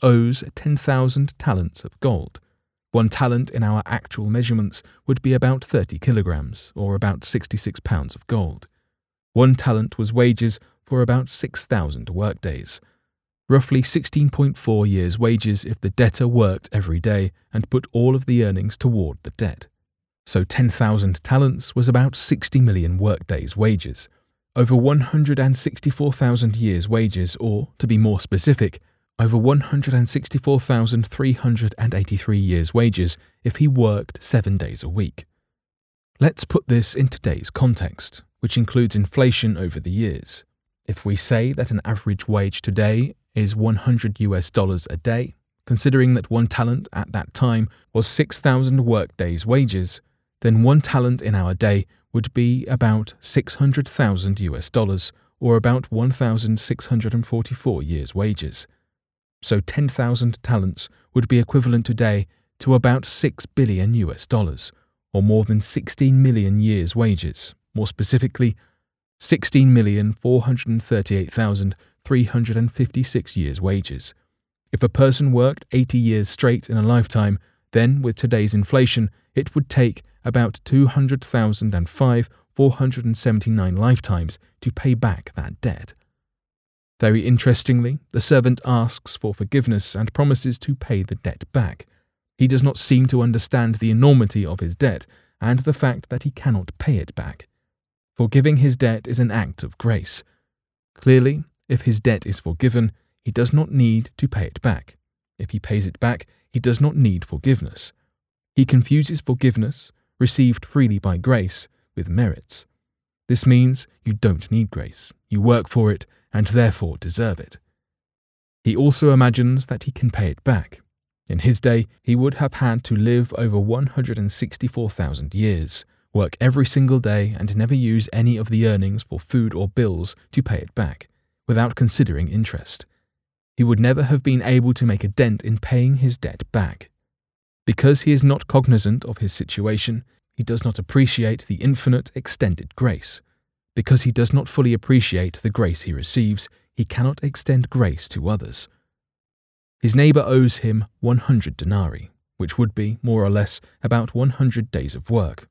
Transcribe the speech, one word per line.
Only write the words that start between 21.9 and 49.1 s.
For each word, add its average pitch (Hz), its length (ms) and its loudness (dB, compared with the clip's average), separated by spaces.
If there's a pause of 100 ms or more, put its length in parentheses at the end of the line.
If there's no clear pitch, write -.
sixty - 420 0
million 90 380 2
workdays' 87 580 -2
wages, 101 540 -2 (440)
over 123 220 4
one 139 240 4
hundred 143 400 2
and 131 180 2
sixty-four 143 540 -2
thousand 120 460 0
years' 98 320 0
wages, 101 500 0
or, 113 380 -2
to 127 100 -2
be 113 100 2
more 107 220 4
specific, - 600 0 (360)
over 113 200 2
one 135 240 2
hundred 139 320 -2
and 120 160 2
sixty-four 139 500 0
thousand 117 480 0
three 131 260 0
hundred 113 440 -2
and 113 160 -2
eighty-three 101 460 -2
years' 87 340 0
wages 107 440 2 (280)
if 120 120 -2
he 151 100 4
worked 113 540 0
seven 98 360 0
days - 260 -8
a 78 60 -8
week. 95 360 -6 (920)
Let's 156 240 2
put - 240 -2
this 120 280 2
in 135 120 2
today's - 420 -6
context, - 720 -2 (160)
which - 180 -4
includes 120 380 0
inflation 110 600 0
over 82 220 -6
the 87 120 -8
years. 98 520 -6 (440)
If - 180 -8
we 101 100 -2
say 120 380 0
that 123 180 -4
an 110 140 -2
average 104 420 -4
wage 101 340 -2
today 107 540 0 (200)
is 107 200 -2
one 107 200 0
hundred 113 440 -2
U 101 160 0
S 90 140 -2
dollars 95 400 -2
a 85 80 -6
day, 117 380 -4 (300)
considering 127 500 4
that - 160 -2
one 117 160 2
talent - 440 -2
at - 200 -8
that - 220 -8
time 113 360 0 (240)
was 113 140 0
six - 340 -2
thousand 131 440 2
workdays' 90 600 -2